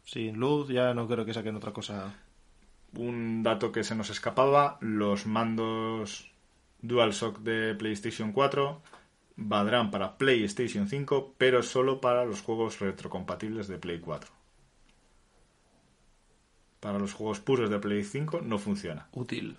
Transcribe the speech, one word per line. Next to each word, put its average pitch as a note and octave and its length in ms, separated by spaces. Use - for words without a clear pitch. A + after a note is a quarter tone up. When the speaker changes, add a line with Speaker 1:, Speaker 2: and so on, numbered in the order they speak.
Speaker 1:
sin A2 340
luz, C#3+ 320
ya B2 240
no A#2 120
creo A2+ 200
que A2+ 80
saquen A2 220
otra G#2 160
cosa. G2+ 420
Speaker 2:
Un A#2 460
dato A2 300
que A2 120
se A#2 100
nos G#2+ 140
escapaba, C#3 720
los G#2 460
mandos A2+ 1040
DualShock A2+ 600
de A2 340
PlayStation G#2+ 580
cuatro C#3 480
valdrán G#2+ 540
para G2 260
PlayStation A2+ 720
cinco, C#3 480
pero B2+ 280
solo C3 360
para B2 240
los G#2+ 160
juegos A2+ 380
retrocompatibles G2 880
de F#2 120
Play F2 200
cuatro. E2+ 320
Para G2+ 220
los G2+ 140
juegos G#2+ 260
puros A#2+ 280
de G#2 120
Play G#2 240
cinco D3 380
no A2 160
funciona. G2 540
Speaker 1:
Útil. B2 460